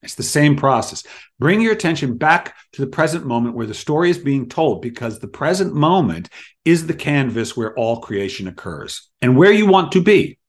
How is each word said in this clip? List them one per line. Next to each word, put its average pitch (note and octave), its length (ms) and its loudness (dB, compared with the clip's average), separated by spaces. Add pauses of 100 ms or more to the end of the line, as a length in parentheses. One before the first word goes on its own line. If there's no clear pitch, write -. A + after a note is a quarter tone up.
It's - 120 -16
the - 80 -8
same D3 320 2
process. C3 480 -2 (360)
Bring F3 200 2
your A3+ 140 2
attention D3 440 -2
back D#3+ 380 0 (180)
to - 80 -8
the C3+ 100 -4
present D#3+ 340 -2
moment A#2+ 300 -2
where A#2 100 -6
the G#2+ 80 -10
story D#3 360 0
is F3 100 0
being C3+ 280 -2
told, C3 340 0
because A#2 380 -10
the - 80 -12
present F3+ 460 -2
moment D3 560 0 (360)
is E3 200 2
the D#3+ 80 -6
canvas C3+ 640 -2
where A2+ 180 -4
all A#2 240 -2
creation G2 480 -6
occurs - 600 -14 (120)
and B2+ 160 4
where F#3+ 140 8
you G#3+ 140 4
want F#3+ 280 2
to F#3 80 4
be. E3+ 360 2 (120)